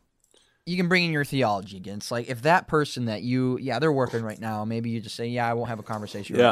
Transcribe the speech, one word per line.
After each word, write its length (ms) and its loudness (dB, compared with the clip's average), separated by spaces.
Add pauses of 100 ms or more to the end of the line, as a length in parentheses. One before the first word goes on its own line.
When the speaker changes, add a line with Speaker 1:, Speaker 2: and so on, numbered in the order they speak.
(640)
Speaker 1:
You 100 -4
can 140 2
bring 160 4
in 80 0
your 100 2
theology 540 0
again. 200 -10
It's 140 -8
like, 180 -4
if 120 -8
that 260 4
person 380 0
that 180 -4
you, 340 2
yeah, 220 -4
they're 120 4
working 300 0
right 180 -8
now, 260 -4
maybe 240 -4
you 100 -4
just 160 -12
say, 120 -6
"Yeah, 220 0
I 40 0
won't 160 -4
have 100 -6
a 40 -12
conversation 520 -8
Speaker 2:
Yeah. 160 8